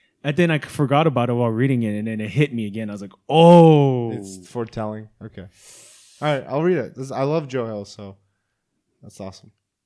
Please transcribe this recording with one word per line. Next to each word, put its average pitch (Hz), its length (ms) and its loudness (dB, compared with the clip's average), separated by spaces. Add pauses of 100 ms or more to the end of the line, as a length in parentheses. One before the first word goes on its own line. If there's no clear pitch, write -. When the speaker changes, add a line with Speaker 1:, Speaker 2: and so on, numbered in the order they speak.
(240)
Speaker 1:
And 147 120 -4
then 170 140 0
I 151 80 -2
forgot 143 480 0
about 123 240 0
it 120 40 -2
while 120 160 0
reading 123 340 0
it. 107 120 -4
And 107 120 -6
then 110 140 -6
it 104 80 -8
hit 135 240 -2
me 113 120 -6
again. 104 220 -10
I 104 60 -12
was 101 80 -14
like, 98 100 -16 (160)
"Oh." 147 840 6
Speaker 2:
It's 95 360 -12
foretelling. 107 640 -10 (120)
Okay. 104 200 -18 (800)
All 147 120 -2
right. 135 140 -6
I'll 143 140 -4
read 175 160 2
it. 113 180 -8
This, 135 160 -12
I 120 120 -6
love 151 240 -2
Joe 123 180 -6
Hill, 107 180 -10
so 98 320 -18 (840)
that's - 180 -20
awesome. 98 320 -18 (340)